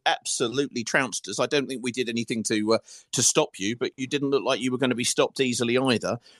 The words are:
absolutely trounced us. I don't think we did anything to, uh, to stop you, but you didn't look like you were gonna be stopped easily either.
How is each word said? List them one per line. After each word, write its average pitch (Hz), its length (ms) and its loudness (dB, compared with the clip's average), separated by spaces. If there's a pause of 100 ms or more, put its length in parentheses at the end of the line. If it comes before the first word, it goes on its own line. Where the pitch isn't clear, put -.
absolutely 131 800 0
trounced - 460 -2
us. 104 100 -4
I 127 60 2
don't 143 200 0
think 127 160 -8
we 123 120 -2
did 120 160 -2
anything 113 400 -2
to, 107 240 2
uh, 110 40 6 (360)
to 123 100 2
stop - 340 2
you, 104 200 -4
but - 180 -4
you 131 100 -8
didn't 139 260 -2
look 135 120 2
like 123 160 2
you 127 100 -2
were 127 80 0
gonna 127 160 2
be 120 120 -2
stopped - 340 2
easily 123 380 2
either. 117 420 0 (200)